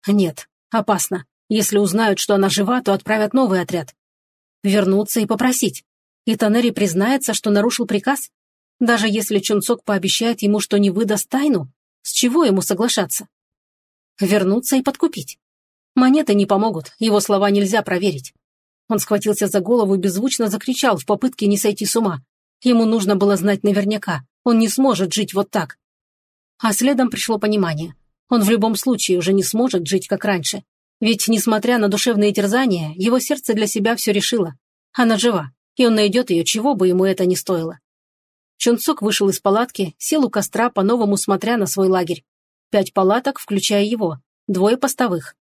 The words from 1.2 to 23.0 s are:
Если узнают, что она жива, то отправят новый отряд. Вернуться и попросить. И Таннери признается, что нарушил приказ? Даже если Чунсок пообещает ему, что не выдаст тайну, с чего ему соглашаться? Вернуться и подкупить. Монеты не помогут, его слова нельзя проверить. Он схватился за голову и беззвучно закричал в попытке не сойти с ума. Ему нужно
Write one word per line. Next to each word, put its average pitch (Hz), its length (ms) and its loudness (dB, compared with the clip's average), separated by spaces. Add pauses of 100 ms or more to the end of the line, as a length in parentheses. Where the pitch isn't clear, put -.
Если 208 300 0
узнают, 202 420 0
что 202 160 0
она 196 120 2
жива, 240 340 0
то 196 100 0
отправят 214 420 -2
новый 202 260 2
отряд. 170 360 -6 (680)
Вернуться 202 560 2
и 214 80 0
попросить. 240 580 -2 (400)
И 226 120 0
Таннери 233 340 2
признается, 208 640 0
что - 160 -2
нарушил 214 360 0
приказ? 240 440 -4 (500)
Даже 226 280 2
если 214 300 0
Чунсок 208 460 -2
пообещает 208 580 -2
ему, 208 180 2
что 208 180 0
не 202 120 4
выдаст 202 380 -2
тайну, 254 420 0 (320)
с - 100 -10
чего 269 320 2
ему 190 160 4
соглашаться? 196 680 -4 (920)
Вернуться 196 560 0
и 262 60 2
подкупить. 277 560 -4 (560)
Монеты 254 400 4
не 202 100 4
помогут, 202 540 -2
его 214 220 2
слова 202 300 2
нельзя 202 320 2
проверить. 180 520 -4 (540)
Он 214 100 0
схватился 208 480 -2
за 196 140 0
голову 202 340 2
и 190 40 0
беззвучно 208 500 -2
закричал 226 480 -2
в - 100 -10
попытке 214 400 -2
не 202 100 2
сойти 208 300 -2
с - 100 -2
ума. 190 240 -2 (420)
Ему 233 220 4
нужно 208 320 2